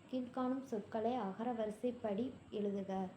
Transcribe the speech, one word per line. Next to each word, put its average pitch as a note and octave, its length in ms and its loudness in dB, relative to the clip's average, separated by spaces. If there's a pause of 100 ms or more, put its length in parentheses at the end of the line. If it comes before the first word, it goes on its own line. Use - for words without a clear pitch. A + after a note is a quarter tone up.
கீழ்காணும் B3+ 640 0
சொற்களை A3+ 500 2
அகர G3+ 340 0
வரிசைப்படி A3 720 0 (240)
எழுதுக. G3+ 420 0 (240)